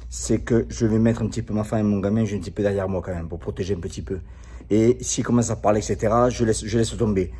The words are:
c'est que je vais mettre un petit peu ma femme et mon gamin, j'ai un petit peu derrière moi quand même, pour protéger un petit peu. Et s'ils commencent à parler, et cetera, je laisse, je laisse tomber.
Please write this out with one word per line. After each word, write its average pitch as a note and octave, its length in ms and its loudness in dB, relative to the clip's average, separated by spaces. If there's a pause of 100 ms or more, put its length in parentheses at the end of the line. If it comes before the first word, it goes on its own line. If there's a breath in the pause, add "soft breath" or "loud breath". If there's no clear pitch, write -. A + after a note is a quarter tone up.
c'est - 300 -2
que A#2 300 2
je A2+ 160 0
vais A2 120 4
mettre A2+ 240 4
un A2 60 0
petit A2 140 -4
peu G#2 120 -6
ma G#2+ 120 0
femme A2 140 0
et G#2+ 40 2
mon G#2 160 2
gamin, G#2 240 2
j'ai G2+ 140 -2
un - 20 -2
petit F2+ 120 -8
peu G#2 120 -2
derrière G2 240 0
moi F#2 160 -2
quand F#2 100 -6
même, E2 140 -6
pour E2+ 120 -8
protéger G2 360 -4
un F2 40 -8
petit F#2 220 -8
peu. F#2 180 -6 (500 loud breath)
Et A2 320 6
s'ils B2+ 240 -2
commencent A#2+ 260 2
à G#2+ 60 -2
parler, G#2 220 2
et G2+ 40 -4
cetera, A#2 460 2
je A#2 160 0
laisse, A2 200 0
je G#2+ 120 0
laisse A2+ 180 0
tomber. F#2+ 440 0